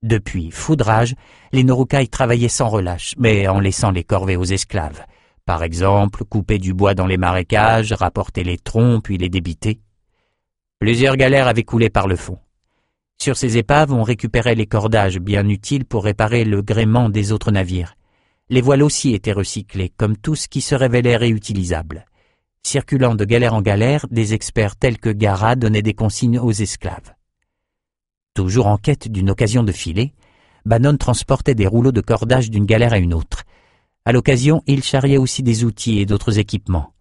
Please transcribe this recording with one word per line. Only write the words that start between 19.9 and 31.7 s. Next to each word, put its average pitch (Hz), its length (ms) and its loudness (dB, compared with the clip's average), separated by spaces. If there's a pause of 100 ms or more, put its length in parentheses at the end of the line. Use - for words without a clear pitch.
comme 107 220 0
tout 156 180 -4
ce - 120 -8
qui - 140 -6
se - 140 -2
révélait 123 400 2
réutilisable. 98 920 -2 (560)
Circulant 131 540 0
de 104 100 0
galère 117 280 2
en 110 80 0
galère, 110 480 0
des 113 240 0
experts 107 420 -2
tels 120 220 0
que - 120 -4
Gara 104 460 0
donnaient 110 280 0
des 107 100 0
consignes 117 460 0
aux 117 120 0
esclaves. - 640 -6 (1200)
Toujours 101 340 0
en 104 100 4
quête - 300 -2
d'une 98 220 -2
occasion 113 340 0
de 104 80 0
filer, 98 420 -4 (520)
Bannon 123 320 2
transportait 131 580 0
des 107 120 0
rouleaux 117 240 2